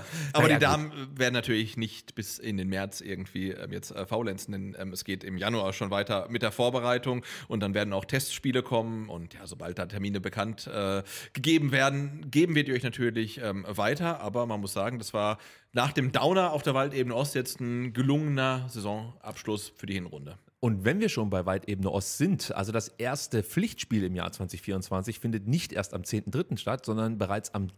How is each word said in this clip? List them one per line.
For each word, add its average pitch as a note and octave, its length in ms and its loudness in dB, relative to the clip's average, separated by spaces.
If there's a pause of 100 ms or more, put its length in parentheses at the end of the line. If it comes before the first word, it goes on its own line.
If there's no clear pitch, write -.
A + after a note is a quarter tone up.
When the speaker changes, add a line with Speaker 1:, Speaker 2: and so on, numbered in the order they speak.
(160)
Speaker 1:
<laughs> D3 180 -4
Speaker 2:
Aber D3+ 100 6
Speaker 1:
Naja, - 40 10
Speaker 2:
die D3+ 60 8
Speaker 1:
gut. C#3+ 100 6
Speaker 2:
Damen D3 540 0
werden B2 160 4
natürlich A2+ 440 0
nicht - 360 -6
bis - 260 -6
in A2 180 -2
den F#2+ 100 0
März F#2+ 340 -2
irgendwie, F#2+ 500 -6
ähm, - 200 -8
jetzt, F2 200 -10
äh, F#2+ 140 -6
faulenzen, G#2+ 460 -4
denn, G2 260 -8
ähm, F#2 160 -8
es F#2 120 -8
geht F#2+ 180 -4
im F#2 140 -6
Januar G2 360 0
schon G#2 140 -4
weiter G2+ 420 0
mit A#2 120 -2
der A2 100 0
Vorbereitung B2 720 2 (240)
und G#2+ 140 0
dann G2 120 0
werden G#2 200 2
auch G2 100 0
Testspiele C3 580 0
kommen A2+ 480 0
und E2+ 260 -10
ja, - 120 -16
sobald F2 320 -8
da F#2 60 -2
Termine G2+ 340 -2
bekannt, G#2 480 -4
äh, G2 340 0 (300)
gegeben D3 400 4
werden, C#3+ 580 2
geben D#3 260 6
wir D3 100 4
die C3+ 80 -2
euch B2 100 0
natürlich, A#2 580 0
ähm, G2 280 -2
weiter, D3 500 0
aber G#2+ 280 0
man G#2+ 120 -2
muss G2 140 -4
sagen, A2 240 -2
das A2 160 -10
war G#2+ 240 2 (340)
nach B2+ 220 2
dem C3 180 2
Downer F3 400 4
auf D3 120 0
der C#3+ 100 2
Waldebene C3 420 2
Ost C#3+ 200 0
jetzt B2+ 260 -2
ein A#2+ 320 -2
gelungener C3 720 2
Saisonabschluss G#2+ 1120 -6
für - 80 -14
die G2 80 -4
Hinrunde. D#2+ 440 -8 (220)
Speaker 1:
Und G#2+ 240 2
wenn D3 160 4
wir A3 80 4
schon G#2+ 220 0
bei F#2 160 2
Waldebene F#2+ 440 0
Ost - 280 -2
sind, E3 360 2
also G#2 200 -2
das A2+ 160 0
erste A#2+ 540 0
Pflichtspiel C#3+ 600 0
im F#2 120 0
Jahr F2 180 -2
zwanzig F#2 300 -6
vierundzwanzig F#2+ 560 -2
findet A2 280 -2
nicht D#3 240 0
erst - 220 -4
am F2+ 100 -4
zehnten - 280 -2
dritten C#3+ 260 -2
statt, - 260 -4
sondern A2 340 0
bereits G2+ 360 -2
am G2 140 0 (100)